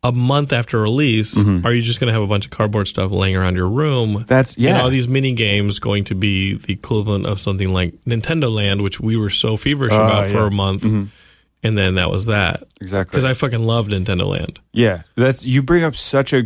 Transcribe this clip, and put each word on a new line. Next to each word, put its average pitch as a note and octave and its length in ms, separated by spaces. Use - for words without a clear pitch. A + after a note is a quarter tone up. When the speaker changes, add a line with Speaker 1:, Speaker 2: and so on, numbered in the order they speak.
Speaker 1:
a A#2+ 40
month C#3 400
after A#2+ 280
release, A2 540
Speaker 2:
Mm-hmm. G2+ 320
Speaker 1:
are A#2 60
you A#2+ 100
just A2+ 180
gonna A#2+ 120
have A2 100
a G2+ 40
bunch G2+ 180
of - 60
cardboard G#2 380
stuff G2 220
laying F#2+ 260
around F#2 200
your F2+ 120
room? A#2 600
Speaker 2:
That's, C3 280
Speaker 1:
And A#2+ 80
Speaker 2:
yeah. B2+ 180
Speaker 1:
all B2+ 80
these B2+ 180
mini C3+ 240
games G2+ 460
going G2+ 260
to G2+ 100
be G2 420
the - 160
equivalent G2+ 540
of G2+ 140
something F#2+ 320
like F#2 300
Nintendo B2 500
Land, G2+ 300
which G2 180
we A2 160
were G#2 140
so A2 260
feverish C#3 360
Speaker 2:
Oh, G#2+ 120
Speaker 1:
about G#2+ 240
for G#2 100
Speaker 2:
yeah. G#2+ 80
Speaker 1:
a G2+ 40
month. G2 320
Speaker 2:
Mm-hmm. G#2+ 220
Speaker 1:
And A2 140
then F#2+ 200
that F2+ 140
was F#2+ 160
that. G#2 360
Speaker 2:
Exactly. F#2+ 360
Speaker 1:
'Cause C3 80
I C3 100
fucking A#2 320
love A2+ 220
Nintendo F#2+ 400
Land. F2+ 320
Speaker 2:
Yeah. G#2 300
That's, B2+ 280
you C3 180
bring E3+ 200
up D#3 140
such - 360
a B2+ 140